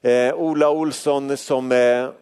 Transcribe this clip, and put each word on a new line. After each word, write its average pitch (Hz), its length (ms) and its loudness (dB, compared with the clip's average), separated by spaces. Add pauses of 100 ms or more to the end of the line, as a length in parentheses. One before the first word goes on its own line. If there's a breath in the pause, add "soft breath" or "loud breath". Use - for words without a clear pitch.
Eh, 123 320 2
Ola 156 360 0
Olsson 143 680 -2
som, 131 340 -4
eh, 123 380 2 (120)